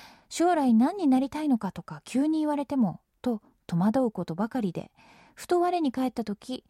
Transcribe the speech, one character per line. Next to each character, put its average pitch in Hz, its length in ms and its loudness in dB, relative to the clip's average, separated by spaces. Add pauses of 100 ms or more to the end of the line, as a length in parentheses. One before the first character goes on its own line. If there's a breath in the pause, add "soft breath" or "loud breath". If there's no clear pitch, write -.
(280 loud breath)
将 349 260 2
来 262 180 4
何 269 240 4
に 349 120 0
な 262 100 6
り 269 100 0
た 302 140 -8
い 302 60 -2
の 247 100 2
か 190 140 -6
と 170 100 -12
か 147 220 -14
急 269 220 0
に 311 120 0
言 302 100 0
わ 294 80 0
れ 285 80 -4
て 285 120 -6
も 214 240 0 (200)
と 233 220 -2 (240 soft breath)
戸 175 100 -4
惑 220 280 2
う 226 60 0
こ 175 140 -8
と 160 100 -8
ば 208 140 -4
か 262 120 -6
り 190 120 -2
で、 - 180 -10 (440 soft breath)
ふ - 140 -12
と 349 120 2
我 359 200 0
に 285 120 0
返 262 160 -2
っ - 20 -6
た 233 140 -6
時、 - 460 -10